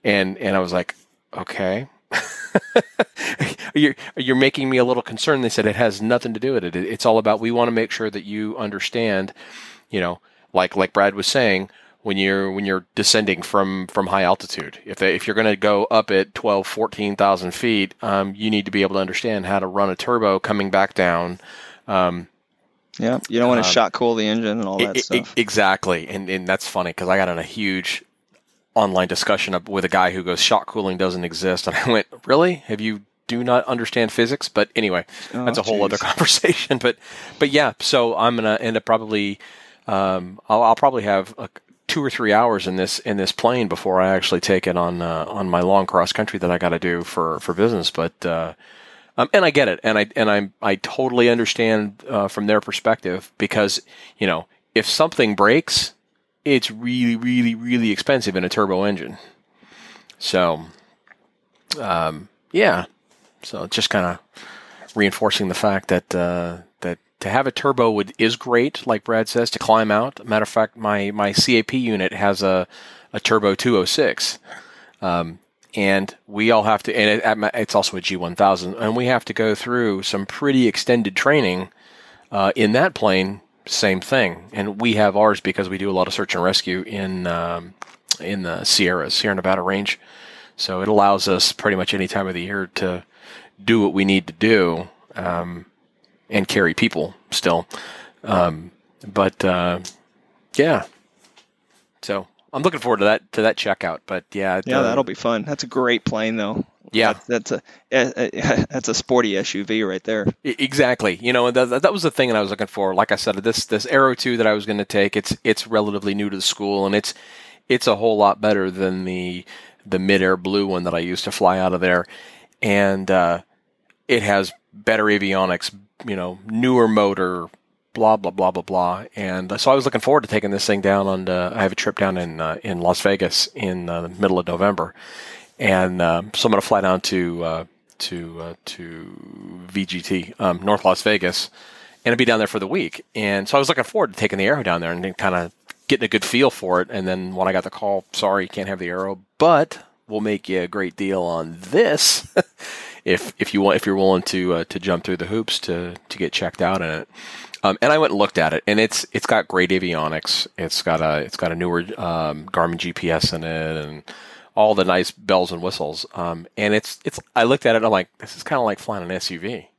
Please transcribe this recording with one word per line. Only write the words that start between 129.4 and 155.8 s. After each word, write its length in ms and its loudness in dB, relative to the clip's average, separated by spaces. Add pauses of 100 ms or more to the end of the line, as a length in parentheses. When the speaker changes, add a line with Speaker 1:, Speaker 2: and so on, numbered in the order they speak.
Speaker 1:
uh, 60 -6
so 120 2
I 40 6
was 100 2
looking 160 0
forward 220 4
to 60 -12
taking 240 0
this 120 -2
thing 160 0
down 260 2
on, 220 -2
uh, 260 -2
I 100 -2
have 80 0
a 20 -10
trip 240 -4
down 180 0
in, 240 -6
uh, 220 -2
in 180 -4
Las 220 2
Vegas 460 0
in, 420 -6
uh, 100 -4
the 80 -8
middle 300 0
of 80 -2
November. 480 -2 (640)
And, 400 2
uh, 220 2 (120)
so 120 0
I'm 60 4
gonna 100 4
fly 180 2
down 200 2
to, 440 -2
uh, 200 -4 (340)
to, 420 -10
uh, 140 -12 (100)
to 1040 -16
V 200 -4
G 140 -8
T, 380 -4
um, 240 0
North 220 2
Las 180 4
Vegas, 480 0 (540)
and 80 2
I'll 40 2
be 80 2
down 140 4
there 80 2
for 140 -4
the 80 -4
week. 360 -6 (120)
And 320 -2
so 100 4
I 0 -
was 100 2
looking 140 0
forward 300 -2
to 60 -16
taking 200 -2
the 80 2
Aero 160 0
down 180 0
there 120 -4
and 100 -6
then 120 -6
kinda 360 -2 (380)
getting 160 2
a 40 -2
good 160 0
feel 260 2
for 300 0
it. 100 -4
And 180 -4
then 260 -4
when 140 0
I 40 0
got 120 0
the 60 -8
call, 420 -4
"Sorry, 320 0
you 40 -10
can't 200 -8
have 100 -6
the 100 -8
Aero, 300 -6 (200)
but 420 4 (260)
we'll 140 -4
make 280 -4
you 120 0
a 80 -4
great 260 -6
deal 280 -2
on 360 -4
this 760 0 (360)
<laughs> 360 -16
if, 360 -2
if 120 -4
you 80 2
want, 140 4
if 100 0
you're 120 0
willing 260 4
to, 320 -2
uh, 140 -2
to 100 -10
jump 240 -2
through 140 -4
the 100 -8
hoops 320 -4
to, 380 -6 (120)